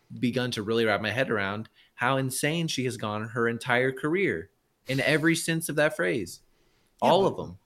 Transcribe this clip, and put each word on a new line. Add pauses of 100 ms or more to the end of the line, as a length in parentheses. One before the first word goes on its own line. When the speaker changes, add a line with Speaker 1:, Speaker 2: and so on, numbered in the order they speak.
(200)
Speaker 1:
begun
to
really
wrap
my
head
around (280)
how
insane
she
has
gone
her
entire
career (380)
in
every
sense
of
that
phrase. (640)
Speaker 2:
Yeah,
Speaker 1:
All
Speaker 2:
but
Speaker 1:
of
them.